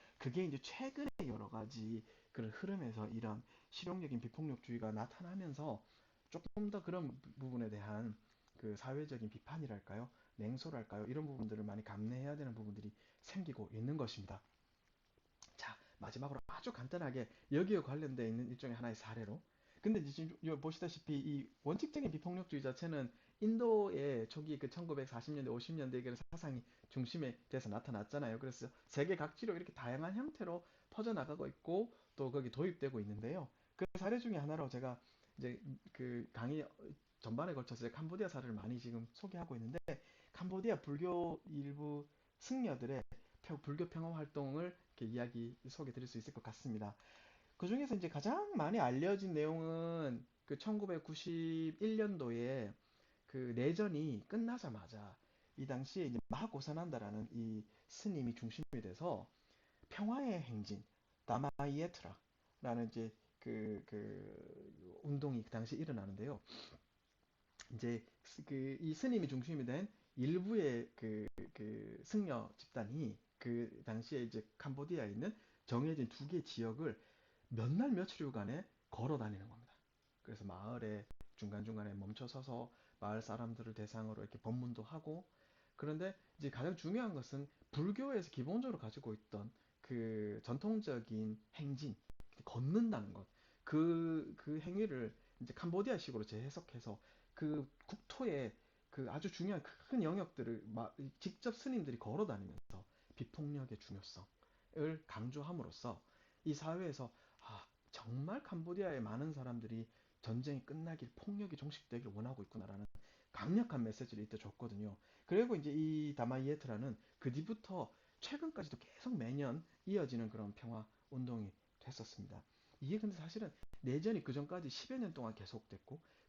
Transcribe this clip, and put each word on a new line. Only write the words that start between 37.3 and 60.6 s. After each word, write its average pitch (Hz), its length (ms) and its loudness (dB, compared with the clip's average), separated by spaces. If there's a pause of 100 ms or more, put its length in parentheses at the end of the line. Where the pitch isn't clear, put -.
걸쳐서 120 320 -4
이제 117 80 -2
캄보디아 175 320 -2
사례를 127 300 -2
많이 117 240 -2
지금 117 320 -4
소개하고 170 420 -6
있는데 117 240 -2 (540)
캄보디아 185 480 2
불교 170 640 2
일부 147 640 -4 (300)
승려들의 139 680 0 (380)
평-, 147 180 -6
불교 160 280 0
평화 165 280 -2
활동을 151 600 -2 (200)
이렇게 123 80 -4
이야기 120 520 -2 (120)
소개 135 240 -6
드릴 123 160 -6
수 - 100 -6
있을 127 160 -8
것 117 80 -8
같습니다. 107 540 -2 (600)
그 175 100 -2
중에서 254 280 4
이제 175 140 2
가장 330 460 2
많이 196 240 6
알려진 175 540 6
내용은 160 920 2 (200)
그 143 140 -2
천구백구십일 165 1400 2
년도에 127 800 2 (520)
그 127 300 -2
내전이 156 720 4
끝나자마자 131 880 -2 (400)
이 139 100 -2
당시에 139 400 0
이제 120 120 2 (100)
마하고사난다라는 139 1040 0
이 110 320 0 (240)
스님이 139 460 0
중심이 117 300 -2 (180)
돼서 104 440 -2 (600)
평화의 214 540 2
행진, 107 420 -4 (400)